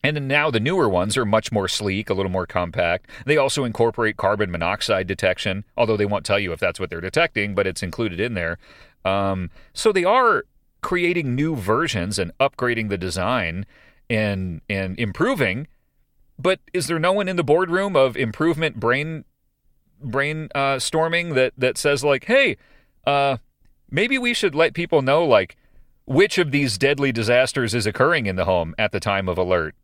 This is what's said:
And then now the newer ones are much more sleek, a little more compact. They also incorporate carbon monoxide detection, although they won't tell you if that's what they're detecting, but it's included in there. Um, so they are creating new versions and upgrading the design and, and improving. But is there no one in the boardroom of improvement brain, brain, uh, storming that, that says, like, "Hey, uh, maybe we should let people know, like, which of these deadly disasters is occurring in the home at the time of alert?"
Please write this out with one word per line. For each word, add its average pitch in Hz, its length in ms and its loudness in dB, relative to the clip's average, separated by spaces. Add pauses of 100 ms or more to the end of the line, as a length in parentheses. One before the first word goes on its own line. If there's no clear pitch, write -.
And 147 120 0
then 143 120 -4
now 147 240 2
the 117 80 2
newer 147 280 2
ones 95 300 0
are 127 80 0
much 110 260 0
more 101 160 0
sleek, 101 440 -2
a - 20 2
little 95 180 -2
more 90 140 -2
compact. 87 640 -2 (180)
They 151 120 2
also 139 260 0
incorporate 113 540 0
carbon 101 340 0
monoxide 92 560 -2
detection, 95 580 -2 (100)
although 110 220 2
they 104 80 2
won't 101 200 -2
tell 101 120 2
you 98 140 -2
if 82 80 -8
that's 90 200 -2
what 90 120 -6
they're 85 100 -8
detecting, 104 540 -2
but 98 100 2
it's 92 160 -4
included 92 380 -4
in 117 160 -2
there. 85 240 -4 (440)
Um, 95 460 0 (240)
so - 180 2
they 190 120 2
are 220 400 4 (380)
creating 175 520 0
new 151 220 -2
versions 104 640 -2
and 87 200 -2
upgrading 120 500 0
the 98 100 -2
design 92 680 -4 (420)
and, 98 600 -2
and 95 300 -4
improving. 131 680 -2 (680)
But 185 220 0 (120)
is 175 140 -2
there 160 140 -2
no 175 140 2
one 202 140 0
in 185 80 -2
the 175 80 0
boardroom 180 520 2
of 135 200 4
improvement 151 640 0
brain, 147 460 -2 (760)
brain, 143 500 -4
uh, 139 240 0
storming 165 560 0
that, 127 240 2
that 127 220 0
says, 143 240 2
like, 139 220 2
"Hey, 247 320 4 (500)
uh, 139 300 2 (520)
maybe 220 300 0
we 240 160 0
should 180 180 0
let 156 220 2
people 165 260 0
know, 143 240 2
like, 107 300 4 (500)
which 170 320 4
of 165 140 2
these 135 260 0
deadly 135 340 2
disasters 120 600 2
is 110 140 0
occurring 131 400 2
in 92 80 -2
the 92 100 0
home 85 320 0
at 110 140 0
the 98 80 -4
time 98 280 0
of 87 120 -2
alert?" 87 340 0 (100)